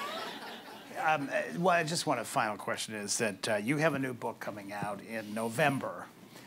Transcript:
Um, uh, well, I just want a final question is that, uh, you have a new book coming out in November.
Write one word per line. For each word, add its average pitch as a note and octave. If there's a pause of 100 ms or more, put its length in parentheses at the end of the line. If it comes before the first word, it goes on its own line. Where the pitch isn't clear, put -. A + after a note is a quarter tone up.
(1040)
Um, D3+
uh, D3+ (160)
well, F3
I E3+
just D#3
want B2+
a A2
final G#2+
question A2
is G2+
that, G#2+
uh, A2
you B2
have D#3
a C3+
new C3
book A#2
coming G2+
out G2+
in G#2
November. A2+ (400)